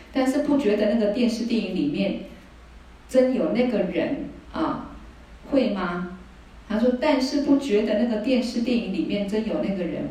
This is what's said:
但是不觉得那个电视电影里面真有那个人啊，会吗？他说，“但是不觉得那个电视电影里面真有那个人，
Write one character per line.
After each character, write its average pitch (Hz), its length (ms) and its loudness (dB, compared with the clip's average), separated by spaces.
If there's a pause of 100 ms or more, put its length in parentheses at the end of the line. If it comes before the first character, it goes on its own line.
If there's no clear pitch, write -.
(120)
但 262 140 2
是 294 180 2
不 285 120 2
觉 208 200 4
得 226 180 2
那 220 60 2
个 202 120 2
电 240 160 2
视 - 160 -2
电 208 220 0
影 185 80 -6
里 151 140 0
面 - 320 -2 (880)
真 254 260 4
有 - 180 0
那 240 160 2
个 208 100 0
人 - 500 -2 (240)
啊， - 380 -4 (600)
会 240 200 2
吗？ 180 460 -4 (520)
他 214 100 0
说 247 140 4 (100)
，“但 285 180 4
是 285 220 0
不 277 160 4
觉 208 240 2
得 214 160 2
那 233 160 2
个 208 80 -2
电 254 180 2
视 - 200 -2
电 233 180 2
影 185 140 -4
里 160 120 -2
面 202 240 -2
真 214 180 -2
有 180 160 -2
那 196 140 -2
个 180 60 -2
人， 151 280 -4